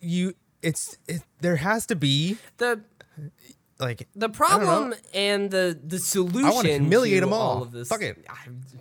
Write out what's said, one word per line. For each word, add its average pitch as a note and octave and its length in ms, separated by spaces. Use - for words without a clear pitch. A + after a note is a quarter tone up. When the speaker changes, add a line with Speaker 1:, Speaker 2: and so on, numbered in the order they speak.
Speaker 1:
you, F3+ 340
it's, - 360
it, D#3+ 140
there F3 140
has G3+ 320
to G3 80
be D3+ 420
Speaker 2:
The A#3+ 240
Speaker 1:
like, B2 360
Speaker 2:
the G#3 120
Speaker 1:
I - 20
don't - 0
know. G#3+ 60
Speaker 2:
problem G#3+ 580
and G3+ 380
the, F3+ 320
the D#3+ 160
solution F#3 460
Speaker 1:
I D4 60
wanna A3 180
humiliate F#3 520
Speaker 2:
to F#3 60
Speaker 1:
'em F#3+ 60
all. G3 240
Speaker 2:
all B2 60
of A#2+ 80
this A#2+ 180
Speaker 1:
Fuck A3 140
it. E2+ 260
Speaker 2:
I'm B2 320